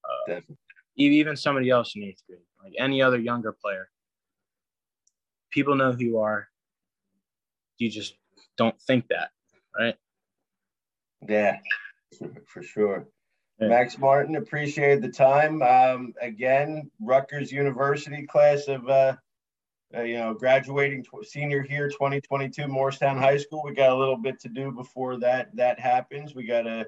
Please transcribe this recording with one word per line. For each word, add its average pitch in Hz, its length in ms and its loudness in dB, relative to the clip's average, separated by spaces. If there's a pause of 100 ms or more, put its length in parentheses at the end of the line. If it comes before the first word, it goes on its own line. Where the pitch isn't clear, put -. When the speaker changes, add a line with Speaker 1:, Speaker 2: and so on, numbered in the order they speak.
Speaker 1:
Uh, 64 220 -8
Speaker 2:
Definitely. - 300 -10 (420)
Speaker 1:
e-, 143 200 6
even 151 160 0
somebody 131 360 0
else 120 240 0
in 104 80 -10
eighth 95 240 -14
grade, 90 120 -20 (240)
like - 140 -20
any 135 240 0
other 127 160 4
younger 117 340 -4
player, 95 380 -10 (1600)
people 143 260 0
know 131 160 2
who 123 120 -4
you 113 160 0
are. 107 280 -2 (1300)
You 117 100 -2
just 101 260 -10 (420)
don't 117 240 0
think 127 260 0
that, 85 220 -4 (480)
right? 113 180 -2 (1300)
Speaker 2:
Yeah, 104 300 0 (880)
for - 160 -18
sure. 98 460 -2 (520)
Speaker 1:
Yeah. 110 100 0
Speaker 2:
Max 123 280 2
Martin, 143 380 4
appreciate 143 680 0
the 123 80 -6
time. 147 540 4
Um, 127 580 4
again, 135 680 -2 (100)
Rutgers 135 500 0
University 143 760 -2
class 147 400 4
of, 127 200 -6
uh, 135 280 4 (800)
uh, 120 60 -6
you 120 160 -4
know, 113 160 -4
graduating 135 680 0
tw-, - 200 -18
senior 143 400 -4
here, 143 260 -4
twenty 139 300 -2
twenty-two, 139 480 -6
Morristown 135 500 0
High 135 200 4
School. 151 260 -8
We 147 100 -8
got 131 180 6
a 127 40 4
little 131 220 2
bit 123 240 -6
to 120 80 -14
do 135 220 -8
before 127 460 -8
that, 123 380 -2
that 123 240 0
happens. 131 560 -4
We 123 100 -12
got 117 220 0
a 113 200 -6